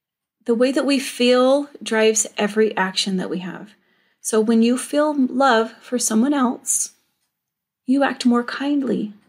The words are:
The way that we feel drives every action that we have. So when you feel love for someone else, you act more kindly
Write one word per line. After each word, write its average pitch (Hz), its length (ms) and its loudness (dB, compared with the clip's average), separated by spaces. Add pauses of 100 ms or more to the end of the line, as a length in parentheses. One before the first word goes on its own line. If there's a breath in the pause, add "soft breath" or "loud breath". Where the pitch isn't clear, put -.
(440)
The 240 100 0
way 254 160 2
that 262 160 0
we 277 120 2
feel 254 720 2 (140)
drives 220 440 2 (100)
every 214 400 0
action 190 400 -2
that - 140 -4
we 175 80 -6
have. 180 340 -14 (480)
So - 200 0
when 226 220 4
you 240 160 2
feel 294 380 -2
love 247 640 2
for - 180 -6
someone 240 360 0
else, - 580 -2 (960)
you 277 180 2
act 254 220 -4
more 240 180 2
kindly 254 680 -4 (140)